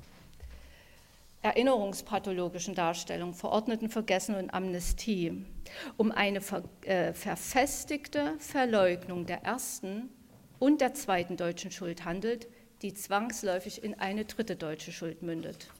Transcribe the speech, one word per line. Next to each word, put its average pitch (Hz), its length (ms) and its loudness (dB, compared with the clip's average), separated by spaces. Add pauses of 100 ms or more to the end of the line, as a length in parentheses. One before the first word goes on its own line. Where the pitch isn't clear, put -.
(1400)
erinnerungspathologischen 196 1300 2
Darstellungen, 175 600 0
verordneten 220 560 0
Vergessen 214 440 0
und 190 160 -2
Amnestie, 185 920 0 (520)
um 220 140 6
eine 202 300 2
ver-, 190 240 -4 (220)
äh, 175 260 4
verfestigte 285 1300 0
Verleugnung 185 880 4
der - 180 -6
ersten 208 640 -4 (500)
und 294 220 8
der 254 140 2
zweiten 180 420 0
deutschen 175 340 -2
Schuld 170 340 -6
handelt, 202 440 -2 (340)
die 196 120 -4
zwangsläufig 202 880 -2
in 208 160 -6
eine 202 240 0
dritte - 320 -4
deutsche 160 340 -6
Schuld 165 320 -8
mündet. 165 460 -6 (120)